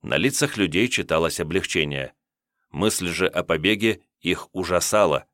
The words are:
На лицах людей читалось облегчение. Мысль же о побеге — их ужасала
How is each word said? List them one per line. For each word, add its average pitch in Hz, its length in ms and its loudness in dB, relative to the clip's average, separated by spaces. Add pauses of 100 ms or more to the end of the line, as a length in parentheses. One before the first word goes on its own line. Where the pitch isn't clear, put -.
На 64 160 -2
лицах 135 400 0
людей 95 300 2
читалось 82 520 0
облегчение. 76 720 -2 (560)
Мысль 92 380 -2
же 85 200 0
о - 160 0
побеге — 101 600 0 (160)
их - 340 -4
ужасала 90 800 2